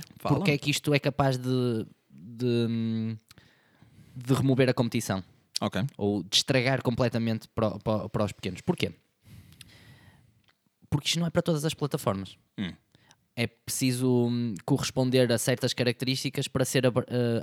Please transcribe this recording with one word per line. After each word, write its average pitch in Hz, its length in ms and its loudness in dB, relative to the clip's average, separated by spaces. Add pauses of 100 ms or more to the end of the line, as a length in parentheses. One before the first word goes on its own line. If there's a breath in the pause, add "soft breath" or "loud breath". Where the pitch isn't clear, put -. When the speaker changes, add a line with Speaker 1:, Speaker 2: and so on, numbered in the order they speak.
(180)
Speaker 1:
Fala. - 180 0
Speaker 2:
porque 151 160 2
é 147 60 2
que 143 140 -4
isto 147 220 0
é 143 60 4
capaz 135 380 0
de, 123 480 0 (240)
de, 113 1080 -2 (1000 soft breath)
de 127 180 0
remover 127 360 4
a 123 40 2
competição. 113 500 -2 (380)
Speaker 1:
Ok. 101 200 -2 (160)
Speaker 2:
Ou 101 260 0
de 92 140 -6
estragar 131 460 2
completamente 117 640 0
para, 107 300 -2
para, 107 300 -2
para 110 160 0
os 95 60 -4
pequenos. 92 300 -8
Porquê? 127 320 -2 (2000 loud breath)
Porque 147 180 -2
isto 165 120 0
não 170 80 0
é - 20 -2
para 175 120 2
todas 156 240 0
as 156 80 0
plataformas. 113 640 -4 (200)
Speaker 1:
Hum. 92 160 -4 (640 soft breath)
Speaker 2:
É 117 120 -2
preciso, 123 800 0
hum, 120 260 -2 (120)
corresponder 127 640 2
a 117 60 4
certas 127 360 0
características 127 760 -2
para - 180 0
ser 127 200 2
abr-, 123 220 2
eh, 120 360 0